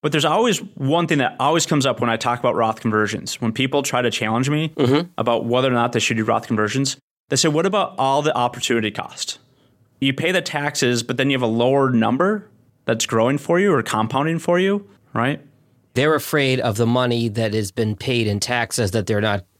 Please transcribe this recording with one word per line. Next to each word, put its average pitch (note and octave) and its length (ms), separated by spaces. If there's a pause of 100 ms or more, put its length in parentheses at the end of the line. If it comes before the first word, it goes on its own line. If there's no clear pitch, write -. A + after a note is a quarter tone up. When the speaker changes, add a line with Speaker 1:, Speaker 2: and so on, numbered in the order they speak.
Speaker 1:
But D3+ 100
there's D#3 120
always G3+ 340 (180)
one D#3 320
thing D#3+ 100
that B2+ 220
always D#3 260
comes C#3 200
up B2 140
when A#2+ 100
I A2+ 60
talk B2 220
about - 160
Roth A2 260
conversions. G#2+ 600
When A2+ 120
people C#3 300
try B2+ 200
to A#2+ 100
challenge A#2 360
me D3+ 220
Speaker 2:
Mm-hmm. D3 380 (100)
Speaker 1:
about A#2 260
whether B2+ 240
or B2 40
not A#2+ 200
they B2 60
should A2+ 180
do A2 80
Roth A2 220
conversions, A#2 500 (320)
they C#3 80
say, D#3+ 120
"What D#3+ 180
about G3 320
all C3+ 240
the D3 140
opportunity A#2+ 540
cost? - 480 (640)
You C3+ 120
pay D3 200
the F3+ 100
taxes, C#3+ 600
but B2 140
then C3+ 140
you C#3 60
have B2+ 60
a A#2+ 40
lower B2+ 440
number C3+ 580 (360)
that's A#2 220
growing A#2+ 320
for E3+ 200
you G3 140
or B2 120
compounding C3+ 560
for F3 180
you, G3 300 (240)
right?" C3 280 (540)
Speaker 2:
They're D3 200
afraid C3+ 460
of A2+ 160
the A#2 100
money A#2+ 440
that A2 240
has G#2+ 180
been G#2+ 240
paid A#2+ 300
in G2+ 140
taxes A#2 520
that G#2 140
they're G#2 140
not G2+ 240 (160)